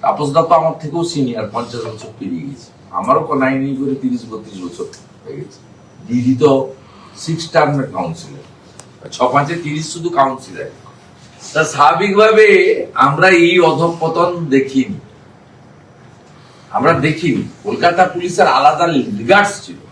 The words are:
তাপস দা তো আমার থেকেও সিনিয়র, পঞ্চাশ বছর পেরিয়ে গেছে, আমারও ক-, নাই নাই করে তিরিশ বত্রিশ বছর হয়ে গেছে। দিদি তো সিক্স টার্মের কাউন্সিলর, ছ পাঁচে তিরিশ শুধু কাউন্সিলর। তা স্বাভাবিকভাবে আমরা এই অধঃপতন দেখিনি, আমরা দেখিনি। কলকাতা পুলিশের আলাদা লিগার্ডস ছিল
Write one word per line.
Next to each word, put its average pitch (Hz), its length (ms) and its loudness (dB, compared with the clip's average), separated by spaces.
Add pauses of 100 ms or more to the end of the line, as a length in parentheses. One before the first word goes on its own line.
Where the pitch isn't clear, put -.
তাপস 147 300 -2
দা 165 160 4
তো 175 100 6
আমার 160 220 0
থেকেও 160 300 -6
সিনিয়র, 117 420 -4
পঞ্চাশ 117 360 -8
বছর 110 300 -16
পেরিয়ে 87 300 -8
গেছে, - 200 -18 (300)
আমারও - 280 0
ক-, 139 160 -2
নাই 135 180 0
নাই 139 180 -4
করে 135 220 -2
তিরিশ 120 300 -4
বত্রিশ 98 340 -14
বছর 87 200 -10 (380)
হয়ে - 160 -14
গেছে। - 200 -16 (480)
দিদি 123 260 2 (100)
তো 143 80 6 (720)
সিক্স 160 200 -6 (100)
টার্মের 143 420 2
কাউন্সিলর, 143 500 -10 (720)
ছ - 20 -14 (160)
পাঁচে 143 300 0
তিরিশ 151 300 -6
শুধু 170 160 -6 (100)
কাউন্সিলর। - 500 -2 (840)
তা 156 80 0 (120)
স্বাভাবিকভাবে 202 760 6 (580)
আমরা 160 220 4 (180)
এই 175 100 4 (140)
অধঃপতন 170 600 0 (240)
দেখিনি, 135 440 0 (1800)
আমরা 160 180 -2 (120)
দেখিনি। 156 380 -4 (220)
কলকাতা 180 380 0 (100)
পুলিশের 175 340 0 (100)
আলাদা 151 280 2 (320)
লিগার্ডস 196 360 2 (120)
ছিল - 140 -18 (120)